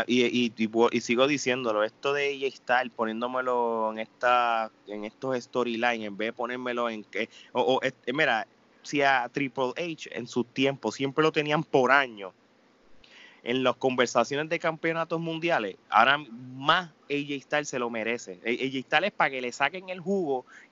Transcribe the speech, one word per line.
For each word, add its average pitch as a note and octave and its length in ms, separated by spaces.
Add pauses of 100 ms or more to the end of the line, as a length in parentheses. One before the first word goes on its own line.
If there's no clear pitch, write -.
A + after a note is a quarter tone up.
y, B2 180
y, A#2+ 300
y, A2 140 (220)
y A#2 100
sigo B2 260
diciéndolo, B2 560
esto C#3 300
de C#3+ 200
A C3+ 60
J C3+ 160
Styles B2 400
poniéndomelo A#2 960
en A2 80
esta, A#2 720 (160)
en G#2 160
estos C3 400
storylines, A#2 640
en G2+ 80
vez G#2+ 140
de A#2 40
ponérmelo B2 560
en G#2+ 140
que, - 260 (220)
o, B2 100
o, B2 220
eh, B2+ 100 (200)
mira, C3 340 (360)
si C#3+ 200
a C3 280
Triple C3+ 460
H E3 340
en A#2 140
su A#2+ 180
tiempo C3+ 480
siempre C#3 320
lo D#3 80
tenían D3+ 320
por B2+ 280
año A2+ 420 (1120)
en B2+ 200
las B2+ 120
conversaciones C3 760
de E3 100
campeonatos E3 600
mundiales, D#3+ 560 (140)
ahora B2+ 300
más C3+ 680
A - 240
J C#3+ 280
Styles D3 280
se C3+ 100
lo A#2+ 100
merece. A2 540
A-, A2 60
A B2+ 220
J C3+ 100
Styles D#3 260
es G#3 40
para D#3+ 180
que C3 120
le B2 100
saquen F3+ 380
el F#3 100
jugo D#3 460 (260)